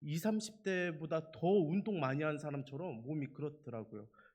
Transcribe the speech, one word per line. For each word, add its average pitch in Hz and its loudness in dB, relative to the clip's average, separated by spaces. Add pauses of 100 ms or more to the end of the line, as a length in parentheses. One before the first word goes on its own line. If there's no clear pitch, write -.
이삼십 202 -2
대보다 165 0
더 - 2
운동 196 4
많이 139 2
한 151 2
사람처럼 139 -6
몸이 139 -2
그렇더라고요. 117 -8 (260)